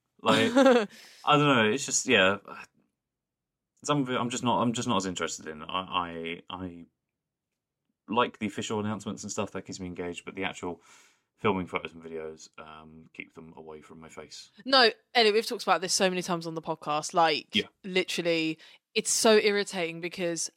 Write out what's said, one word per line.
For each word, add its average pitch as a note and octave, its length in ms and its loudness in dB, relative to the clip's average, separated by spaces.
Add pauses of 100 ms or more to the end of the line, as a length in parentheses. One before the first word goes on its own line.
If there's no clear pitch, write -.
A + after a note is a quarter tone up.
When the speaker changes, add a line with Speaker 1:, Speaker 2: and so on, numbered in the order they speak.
(220)
Speaker 1:
Like, A3+ 300 4
Speaker 2:
<laughs> B3 360 6 (360)
Speaker 1:
I D3 120 6
don't C#3+ 200 6
know. A2 140 6
It's C#3 160 -2
just, - 200 -2
yeah. G2+ 300 6 (1500)
Some D3 180 0
of B2+ 80 -4
it, B2 100 -2
I'm A#2+ 100 -4
just B2+ 140 -8
not, A#2 180 2
I'm A#2+ 100 0
just A2+ 140 -4
not A2+ 120 0
as F#2+ 80 -4
interested E2+ 420 -6
in. D#2 140 -12
I, D#2+ 40 -14 (840)
I, F#2 40 -10
I F2 300 -12 (1200)
like A#2 300 0
the G#2+ 80 -4
official G#2+ 340 -6
announcements G#2 420 -6
and G2+ 100 -10
stuff G2+ 200 -6
that F#2 100 -10
keeps F#2+ 180 -14
me F#2 60 -8
engaged, F2 380 -10
but - 120 -14
the F#2+ 80 -6
actual E2+ 360 -8 (580)
filming F#2+ 280 0
photos E2 260 -8
and E2 100 -20
videos, D#2+ 460 -12 (100)
um, D#2 560 -20
keep - 200 -16
them D#2+ 220 -20
away D#2 240 -16
from D#2+ 180 -20
my D#2+ 100 -20
face. - 420 -20 (140)
Speaker 2:
No, B3+ 260 4 (240)
Elliot, A3 200 4
we've A3 120 2
talked - 180 -8
about F3+ 160 4
this F#3 120 -2
so G3 160 2
many F3+ 140 0
times E3+ 240 -4
on D#3+ 80 -8
the D#3+ 80 -8
podcast. D#3 520 -4
Like, D#3+ 420 4
Speaker 1:
Yeah. G3+ 80 2 (180)
Speaker 2:
literally, E3+ 760 0 (360)
it's - 160 -2
so A3 280 6
irritating G3 640 0
because E3+ 560 -4